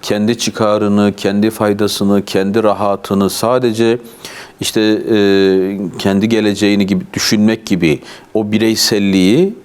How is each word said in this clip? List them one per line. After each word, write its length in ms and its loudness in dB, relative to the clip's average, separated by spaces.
kendi 360 -2
çıkarını, 800 0
kendi 320 0
faydasını, 760 0
kendi 380 0
rahatını 680 0
sadece 680 0
işte, 220 -2
e, 360 0
kendi 300 0
geleceğini 560 0
gibi 280 -2
düşünmek 520 0
gibi 340 0
o 180 -2
bireyselliği 1040 2